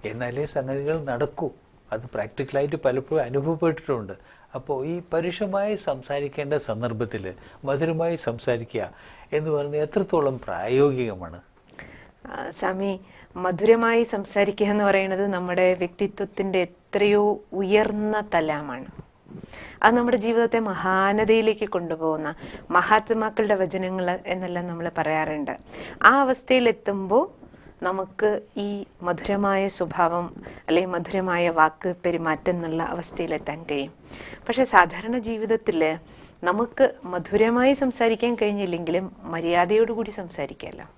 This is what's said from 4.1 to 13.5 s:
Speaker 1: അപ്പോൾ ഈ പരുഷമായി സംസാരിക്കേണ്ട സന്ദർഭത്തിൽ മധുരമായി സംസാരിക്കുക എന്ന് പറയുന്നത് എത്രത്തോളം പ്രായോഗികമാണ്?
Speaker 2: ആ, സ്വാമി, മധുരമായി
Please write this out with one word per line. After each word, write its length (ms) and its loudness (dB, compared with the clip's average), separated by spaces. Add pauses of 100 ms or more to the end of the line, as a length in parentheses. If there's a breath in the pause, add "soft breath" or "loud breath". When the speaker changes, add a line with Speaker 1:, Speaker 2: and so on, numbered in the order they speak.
Speaker 1:
അപ്പോൾ 200 -4 (160)
ഈ 20 -4 (160)
പരുഷമായി 640 -2 (100)
സംസാരിക്കേണ്ട 680 -4 (140)
സന്ദർഭത്തിൽ 560 -4 (460 loud breath)
മധുരമായി 560 0
സംസാരിക്കുക 640 -4 (480 loud breath)
എന്ന് 180 -2
പറയുന്നത് 300 -2
എത്രത്തോളം 500 0 (100)
പ്രായോഗികമാണ്? 920 0 (920 loud breath)
Speaker 2:
ആ, 40 -12 (240)
സ്വാമി, 320 -2 (540 loud breath)
മധുരമായി 580 4 (120)